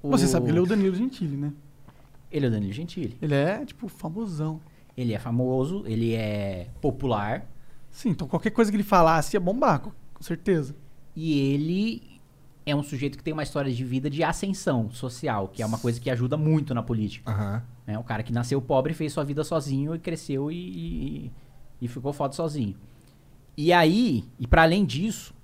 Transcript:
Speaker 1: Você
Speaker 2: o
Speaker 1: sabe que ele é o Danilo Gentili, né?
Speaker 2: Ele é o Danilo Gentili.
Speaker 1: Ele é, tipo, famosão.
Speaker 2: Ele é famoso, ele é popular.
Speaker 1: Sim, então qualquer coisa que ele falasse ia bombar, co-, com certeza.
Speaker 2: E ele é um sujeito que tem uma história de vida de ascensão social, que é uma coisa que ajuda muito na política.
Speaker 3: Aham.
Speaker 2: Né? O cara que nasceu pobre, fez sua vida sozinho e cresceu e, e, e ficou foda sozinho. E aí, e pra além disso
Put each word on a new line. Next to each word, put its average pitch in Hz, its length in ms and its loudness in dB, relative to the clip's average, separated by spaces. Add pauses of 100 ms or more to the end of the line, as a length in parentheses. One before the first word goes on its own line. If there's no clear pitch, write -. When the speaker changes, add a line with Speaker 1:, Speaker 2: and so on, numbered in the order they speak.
Speaker 1:
Você 170 240 4
Speaker 2:
o - 20 2
Speaker 1:
sabe 120 180 2
que 147 60 2
ele 165 60 6
é 180 40 6
o 185 40 4
Danilo 190 280 4
Gentili, 185 420 -2
né? 143 160 -4 (760)
Speaker 2:
Ele 143 160 0
é - 20 4
o 113 40 2
Danilo 101 200 -2
Gentili. 156 500 -8
Speaker 1:
Ele 147 120 0
é, 185 300 0
tipo, - 240 -12
famosão. 160 720 -6 (360)
Speaker 2:
Ele 120 180 0
é 101 40 -4
famoso, 131 680 0
ele 113 280 0
é 104 540 -4 (120)
popular. 120 680 -2 (440)
Speaker 1:
Sim, - 200 -4
então 151 180 -2
qualquer 208 220 0
coisa 214 200 4
que 208 60 0
ele 202 80 0
falasse 165 520 6
ia 190 40 4
bombar, 202 400 2
co-, - 120 -10 (220)
com - 80 -14
certeza. 160 520 0 (400)
Speaker 2:
E 156 240 0 (160)
ele 190 480 0 (640)
é 147 120 0
um 147 60 0
sujeito 143 360 -4
que - 60 -18
tem 156 100 -2
uma 156 80 -4
história 139 300 -2
de 123 120 -2
vida 131 240 -2
de 147 140 -2
ascensão 156 680 0
social, 117 580 -4
que - 140 -8
é 110 40 -2
uma 110 120 -2
coisa 120 220 0
que - 80 -4
ajuda 123 280 0
muito 151 360 2
na 117 100 0
política. 110 480 -4
Speaker 3:
Aham. 104 320 -2 (240)
Speaker 2:
Né? 107 120 -4
O 117 60 -8
cara 107 180 -4
que - 100 -4
nasceu 120 300 0
pobre, 139 320 2
fez 156 180 -4
sua 151 120 -2
vida 143 200 -4
sozinho 143 500 -2
e 165 40 -6
cresceu 151 520 -4
e, 170 60 -8
e, 165 760 -8 (500)
e 120 60 -4
ficou 131 240 -6
foda 139 220 -2
sozinho. 147 400 -2 (840)
E 156 160 4
aí, 175 520 6 (140)
e 123 80 -4
pra - 160 8
além 180 240 6
disso 156 580 -4